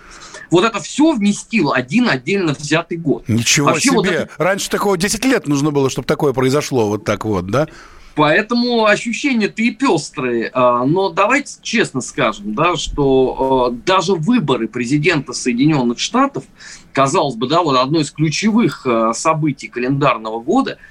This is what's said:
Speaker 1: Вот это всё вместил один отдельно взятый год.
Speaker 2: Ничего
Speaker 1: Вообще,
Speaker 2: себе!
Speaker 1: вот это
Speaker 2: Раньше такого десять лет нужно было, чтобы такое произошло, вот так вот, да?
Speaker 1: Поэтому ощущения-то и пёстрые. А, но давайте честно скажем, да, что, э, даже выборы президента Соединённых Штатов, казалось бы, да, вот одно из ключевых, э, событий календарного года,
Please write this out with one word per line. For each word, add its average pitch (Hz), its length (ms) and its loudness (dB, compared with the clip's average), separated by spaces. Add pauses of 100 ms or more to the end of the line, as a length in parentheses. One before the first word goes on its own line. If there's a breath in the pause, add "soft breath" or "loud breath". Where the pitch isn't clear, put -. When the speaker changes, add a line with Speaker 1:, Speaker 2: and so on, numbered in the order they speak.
(500 loud breath)
Speaker 1:
Вот 180 140 6
это 220 160 -2
всё 302 320 2
вместил 202 600 0
один 135 360 2
отдельно 156 500 -2
взятый 165 400 -2
год. 151 300 -2
Speaker 2:
Ничего 120 380 0
Speaker 1:
Вообще, 143 240 2
Speaker 2:
себе! 254 60 4
Speaker 1:
вот 185 100 2
это 151 300 -2
Speaker 2:
Раньше 185 320 -2
такого 196 280 0
десять 202 280 -2
лет 247 220 2
нужно 143 240 0
было, 139 200 2
чтобы 127 160 -6
такое 151 260 2
произошло, 131 560 0
вот 104 160 -4
так 104 200 -2
вот, 98 220 -2
да? 131 220 0 (480 loud breath)
Speaker 1:
Поэтому 220 720 2
ощущения-то 220 760 0
и 233 80 2
пёстрые. 127 840 -2
А, 123 320 2
но 185 260 2
давайте 202 520 0
честно 190 380 -2
скажем, 107 540 -4
да, 170 200 0
что, 131 1000 0
э, 123 40 -8 (100)
даже 185 280 2
выборы 151 520 0
президента 135 680 -2
Соединённых 123 680 0
Штатов, 269 420 -2 (500 loud breath)
казалось 135 440 0
бы, 120 100 -4
да, 165 160 2
вот 139 160 0
одно 135 220 2
из 147 100 -4
ключевых, 196 720 0
э, 113 300 2
событий 156 540 -2
календарного 123 720 -2
года, 190 380 0 (120 loud breath)